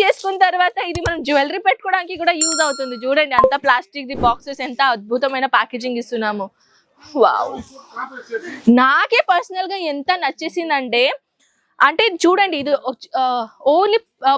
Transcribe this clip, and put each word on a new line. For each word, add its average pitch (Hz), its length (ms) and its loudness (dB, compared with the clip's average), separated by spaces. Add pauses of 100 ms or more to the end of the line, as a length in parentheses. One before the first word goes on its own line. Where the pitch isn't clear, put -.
చేసుకున్న 381 460 2
తర్వాత 359 300 0 (120)
ఇది 349 180 -4
మనం 330 220 -4
జ్యువెలరీ 294 400 0
పెట్టుకోవడానికి 370 540 -2
కూడా 349 100 2 (100)
యూజ్ 320 220 -2
అవుతుంది. 262 400 -6
చూడండి 277 360 0
అంత 262 120 4 (100)
ప్లాస్టిక్ 262 480 -2
ది 240 160 -8
బాక్సెస్, 269 420 -4
ఎంత 247 120 -2 (160)
అద్భుతమైన 254 480 -2 (120)
ప్యాకేజింగ్ 240 460 -4
ఇస్తున్నాము. 214 420 -4 (760)
వావ్, 127 280 4 (1300)
నాకే 302 420 4 (120)
పర్సనల్ 370 420 -2
గా 392 60 -6 (120)
ఎంత 285 160 -6 (160)
నచ్చేసిందంటే, 294 800 -2 (840)
అంటే 320 180 2 (200)
చూడండి 359 380 4
ఇది 285 100 -2 (180)
ఒచ్-, - 200 -16 (120)
ఆ, - 20 2 (500)
only, 415 260 2 (300)
ఆ, - 80 4